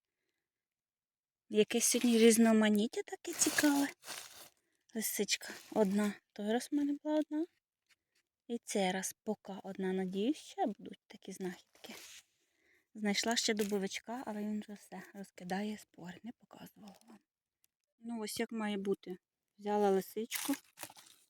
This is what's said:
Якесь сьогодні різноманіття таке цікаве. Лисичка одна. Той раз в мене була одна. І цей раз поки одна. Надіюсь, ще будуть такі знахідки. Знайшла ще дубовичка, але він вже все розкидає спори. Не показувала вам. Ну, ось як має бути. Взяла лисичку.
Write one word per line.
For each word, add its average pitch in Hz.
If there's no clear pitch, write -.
Якесь 214
сьогодні 233
різноманіття 226
таке -
цікаве. 285
Лисичка -
одна. 208
Той 208
раз 247
в -
мене 285
була 302
одна. 302
І 240
цей 190
раз 190
поки 208
одна. 190
Надіюсь, 190
ще -
будуть -
такі -
знахідки. -
Знайшла 214
ще -
дубовичка, 208
але 208
він 214
вже 208
все 190
розкидає 196
спори. 180
Не 226
показувала -
вам. 226
Ну, 233
ось 214
як 226
має 208
бути. 196
Взяла 208
лисичку. 214